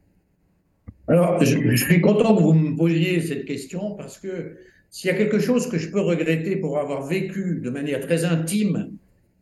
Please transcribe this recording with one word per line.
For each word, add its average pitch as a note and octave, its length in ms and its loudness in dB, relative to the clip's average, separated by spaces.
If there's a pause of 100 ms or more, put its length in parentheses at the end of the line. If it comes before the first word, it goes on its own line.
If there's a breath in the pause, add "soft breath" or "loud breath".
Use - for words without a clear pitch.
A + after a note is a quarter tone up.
(1080)
Alors, F3 340 4
je, - 160 4
je A#2+ 260 2
suis F3 160 4
content G#3+ 360 4
que E3+ 60 4
vous D#3+ 120 6
me D#3 220 2
posiez E3 440 2
cette D3 240 -6
question F#3 500 -8
parce - 240 -16
que F#3 380 -10 (320 loud breath)
s'il - 200 -6
y F3+ 60 2
a - 20 0
quelque G#3 220 2
chose B3 300 0
que F3+ 80 -4
je D#3+ 140 -4
peux G3+ 100 0
regretter E3 560 0
pour D3 220 -2
avoir C#3 280 -4
vécu F#3 560 -4
de B2 80 -6
manière C#3+ 300 -6
très E3 240 -2
intime F3+ 680 -2 (500)